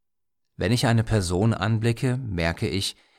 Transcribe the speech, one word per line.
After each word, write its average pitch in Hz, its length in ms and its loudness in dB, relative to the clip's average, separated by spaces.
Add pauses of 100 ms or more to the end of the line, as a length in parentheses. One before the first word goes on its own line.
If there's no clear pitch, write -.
(580)
Wenn 90 140 0
ich 120 120 0
eine 113 200 4
Person 101 500 2
anblicke, 117 640 0
merke 90 500 -2
ich, 92 280 -4 (220)